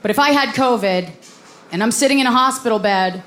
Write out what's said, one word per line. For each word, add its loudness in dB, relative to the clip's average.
but -2
if 0
I 4
had 0
covid -2
and -2
I'm 2
sitting 0
in 0
a 4
hospital 0
bed 0